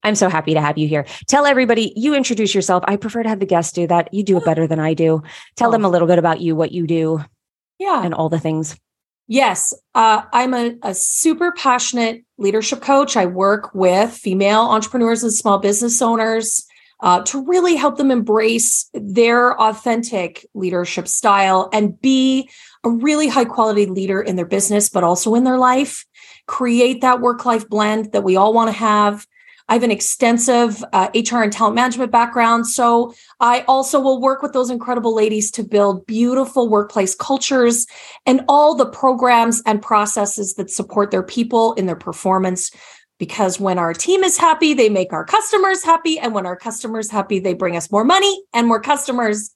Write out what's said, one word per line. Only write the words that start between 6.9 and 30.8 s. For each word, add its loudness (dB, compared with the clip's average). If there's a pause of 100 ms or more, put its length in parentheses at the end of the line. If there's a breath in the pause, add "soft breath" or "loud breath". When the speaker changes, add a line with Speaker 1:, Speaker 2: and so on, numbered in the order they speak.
Speaker 2:
Yeah. -2
Speaker 1:
and -4
all -2
the -2
things. -6 (520)
Speaker 2:
Yes. 0 (200)
Uh, 4 (100)
I'm 0
a, -2
a -6
super -2
passionate -2 (140)
leadership -2
coach. 2
I 2
work -2
with 2
female 2
entrepreneurs 0
and -2
small 0
business -2
owners, -2 (360 soft breath)
uh, 4
to -6
really 2
help 0
them 2
embrace 0
their 2
authentic -2 (100)
leadership -4
style 2
and 0
be 2 (320 loud breath)
a 0
really 0
high 2
quality 0
leader -4
in -4
their -4
business, 0
but 0
also 0
in 2
their 2
life, 0 (420 loud breath)
create 0
that 2
work-life -2
blend -2
that 0
we 2
all 4
wanna 2
have. 0 (420 soft breath)
I 2
have 2
an 2
extensive, 0 (120)